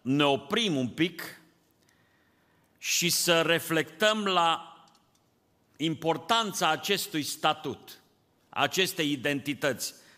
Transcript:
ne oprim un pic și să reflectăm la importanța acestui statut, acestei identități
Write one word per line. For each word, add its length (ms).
ne 220
oprim 520
un 140
pic 520
și 320
să 320
reflectăm 840
la 500
importanța 920
acestui 540
statut, 760
acestei 640
identități 840